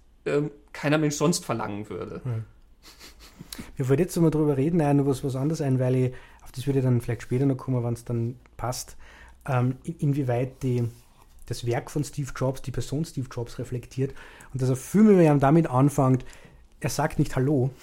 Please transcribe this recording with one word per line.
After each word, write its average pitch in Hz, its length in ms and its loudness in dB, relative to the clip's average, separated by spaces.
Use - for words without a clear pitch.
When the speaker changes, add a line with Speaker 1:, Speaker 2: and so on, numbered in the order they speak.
Speaker 1:
ähm, 147 260 0
keiner 151 240 0
Mensch 147 180 0
sonst 160 300 0
verlangen 110 440 -6
würde. - 360 -10
Speaker 2:
Ja. 127 60 -4
Mir 135 80 -4
fällt 135 140 2
jetzt, 180 180 -2
wenn 170 60 4
wir 160 80 4
drüber 151 260 2
reden, 165 240 2
ein, 143 240 4
was, 139 180 0
was 135 120 -4
anderes 151 260 -2
ein, 131 180 0
weil 127 160 2
ich, 127 180 0
auf - 80 -20
das 120 140 -10
würde 139 140 0
ich 127 60 0
dann 123 140 4
vielleicht 113 220 -4
später 127 240 0
noch 135 120 2
kommen, 127 260 -4
wenn's 117 220 -6
dann 120 300 -4
passt, - 400 -8
ähm, 127 380 0
in, 165 140 -8
inwieweit 131 680 -2
die 123 200 0
das - 200 -10
Werk 120 260 -4
von 147 120 -2
Steve 139 320 -8
Jobs, 131 260 -4
die 120 100 -8
Person 135 340 -4
Steve 123 260 -8
Jobs 120 280 -10
reflektiert 127 540 -6
und 127 80 -6
dass 131 80 2
er 131 60 2
viel 180 280 2
mehr 175 320 8
damit 147 340 6
anfängt, 131 560 4
er 120 100 -4
sagt 151 300 -2
nicht - 160 0
Hallo, 135 360 2